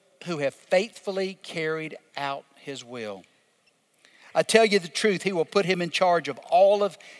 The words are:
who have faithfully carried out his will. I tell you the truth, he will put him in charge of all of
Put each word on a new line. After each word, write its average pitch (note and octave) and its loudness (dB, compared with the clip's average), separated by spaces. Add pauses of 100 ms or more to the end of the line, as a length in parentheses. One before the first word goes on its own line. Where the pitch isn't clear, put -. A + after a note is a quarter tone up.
(260)
who E3 -6
have C#3 -2
faithfully F#3+ -4
carried D#3+ -6 (220)
out C#3 -6 (120)
his C3 -12
will. A2 -10 (1120)
I D#3+ 4
tell A3+ 4
you G3+ 4
the E3+ -12
truth, F#3+ -2
he G3 -2
will D#3+ 0
put G3+ 0
him F3+ 0
in E3+ -4
charge E3+ 2
of C3 -6 (120)
all G3 6
of F#3+ -2 (220)